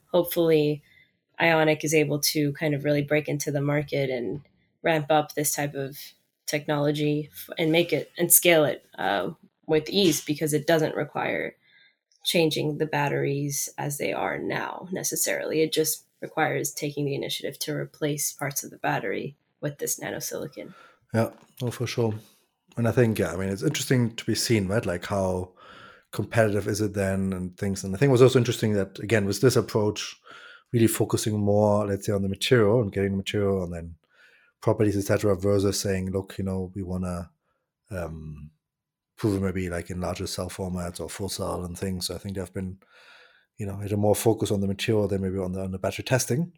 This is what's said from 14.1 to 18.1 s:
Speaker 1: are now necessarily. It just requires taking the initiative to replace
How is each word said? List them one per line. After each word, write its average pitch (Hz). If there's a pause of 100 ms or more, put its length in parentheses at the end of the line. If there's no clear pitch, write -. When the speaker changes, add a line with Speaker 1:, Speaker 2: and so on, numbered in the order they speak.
Speaker 1:
are 80
now 107
necessarily. -
It 156
just 156 (160)
requires 143
taking 147
the 139
initiative -
to 151
replace 143